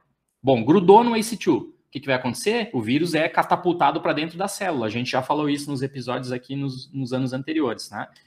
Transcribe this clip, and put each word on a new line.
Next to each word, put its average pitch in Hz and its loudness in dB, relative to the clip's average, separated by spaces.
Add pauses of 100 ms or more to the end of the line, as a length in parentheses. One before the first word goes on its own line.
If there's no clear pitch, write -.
(420)
Bom, 123 4
grudou 190 8
no 240 2
ace 220 -2
two, 170 2
o - -12
que - -12
que - -12
vai 135 2
acontecer? 208 -2
O 120 -2
vírus 147 0
é 156 2
catapultado 160 2
pra 165 0
dentro 160 -4
da 190 -4
célula, 165 -4
a 107 -2
gente 120 -4
já 127 0
falou 147 -2
isso 143 -4
nos 135 -4
episódios 127 -6
aqui 127 -10
nos, 135 -8
nos 135 -6
anos 127 -2
anteriores, 139 -4
né? 107 -10 (180)